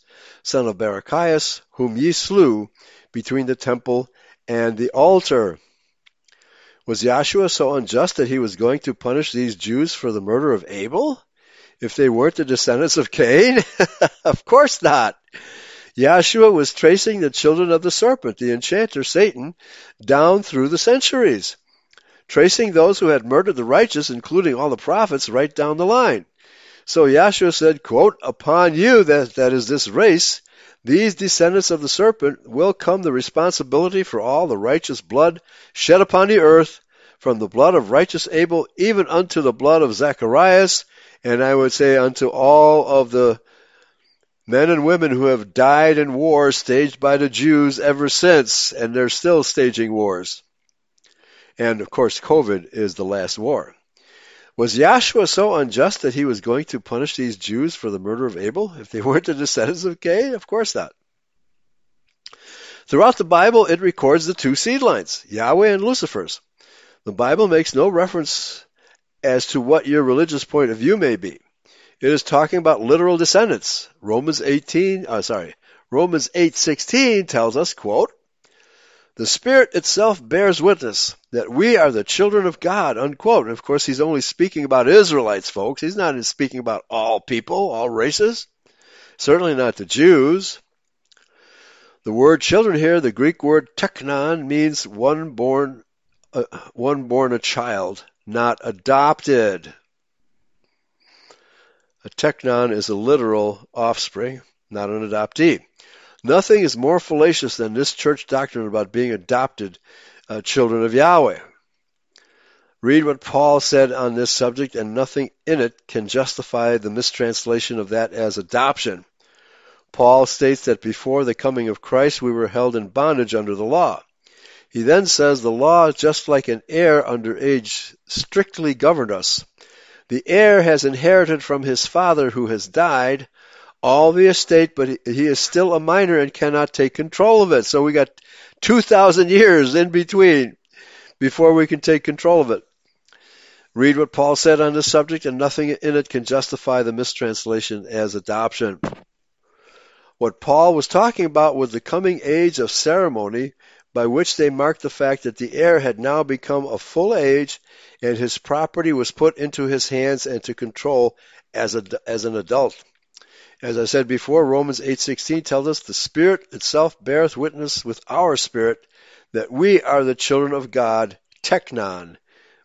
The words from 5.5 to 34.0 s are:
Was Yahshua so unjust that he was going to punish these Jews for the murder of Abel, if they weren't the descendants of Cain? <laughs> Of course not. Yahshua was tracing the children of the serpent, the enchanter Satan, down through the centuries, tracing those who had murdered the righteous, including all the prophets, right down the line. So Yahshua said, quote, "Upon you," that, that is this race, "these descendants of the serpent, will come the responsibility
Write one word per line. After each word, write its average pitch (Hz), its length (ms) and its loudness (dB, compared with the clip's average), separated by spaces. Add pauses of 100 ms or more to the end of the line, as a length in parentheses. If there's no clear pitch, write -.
Was 110 160 -6
Yahshua 147 480 0
so 143 240 -2
unjust 131 440 -2
that 127 100 0
he 135 100 -4
was 110 160 -4
going 117 260 0
to 127 140 -8
punish 139 380 -4
these 120 240 -6
Jews 117 380 -4
for 120 180 -6
the 107 80 -4
murder 123 320 -2
of 95 160 -4
Abel, 147 520 -6 (600)
if 117 160 -10
they 139 120 4
weren't 127 280 0
the 160 80 -4
descendants 131 540 -2
of 131 120 -4
Cain? 175 540 4 (280)
<laughs> - 320 -4
Of - 200 -2
course 269 360 4
not. 139 360 2 (840)
Yahshua 180 540 4
was 151 200 0
tracing 196 460 2
the 156 120 -2
children 165 420 0
of 165 100 0
the 180 80 -2
serpent, 214 480 -2
the 120 140 -2
enchanter 160 500 -4
Satan, 160 540 -2 (440)
down 165 420 4
through 135 260 -2
the 165 100 -2
centuries, 233 800 0 (680)
tracing 185 460 2
those 165 260 4
who 175 100 2
had 135 160 2
murdered 151 320 0
the 120 80 -6
righteous, 151 440 0
including 147 460 -2
all 143 160 -4
the 123 60 -4
prophets, 170 520 -2
right 135 260 -2
down 151 220 -4
the 175 100 -2
line. 202 380 0 (600)
So 160 180 2
Yahshua 175 480 4
said, 160 300 0
quote, 160 400 0
"Upon 156 520 0
you," 214 300 4
that, 147 300 0
that 127 180 2
is 120 160 -2
this 135 200 -4
race, 175 520 2 (440)
"these 202 300 2
descendants 185 560 0
of 156 120 -2
the 139 60 -6
serpent, 185 600 -2
will 156 240 0
come 185 300 -2
the 160 100 -2
responsibility 160 920 -2